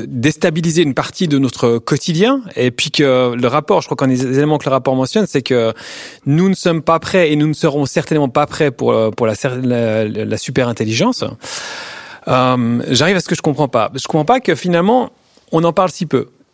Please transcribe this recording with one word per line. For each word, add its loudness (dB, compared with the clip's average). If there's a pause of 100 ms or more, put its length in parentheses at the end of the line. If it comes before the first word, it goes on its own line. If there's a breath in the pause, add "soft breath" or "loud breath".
déstabiliser 0
une 0
partie -2
de 2
notre 2
quotidien, 0 (120)
et 2
puis -4
que 2
le 0
rapport, 2
je -12
crois -4
qu'un 0
des 0
éléments 2
que -10
le 0
rapport 2
mentionne, 0
c'est -2
que 0 (540 loud breath)
nous 4
ne 2
sommes 0
pas 2
prêts 2
et 2
nous 2
ne 0
serons 0
certainement 0
pas 2
prêts 0
pour, 0
euh, 2
pour -2
la 0
cer-, -4
la, 0
la -4
super -2
intelligence. -2 (1040 loud breath)
Euh, 2
j'arrive 2
à 0
ce -6
que -2
je -8
comprends 0
pas. 0
Je -8
comprends 0
pas 4
que 0
finalement, 0 (400 soft breath)
on 2
en 2
parle 2
si -6
peu. -2 (240)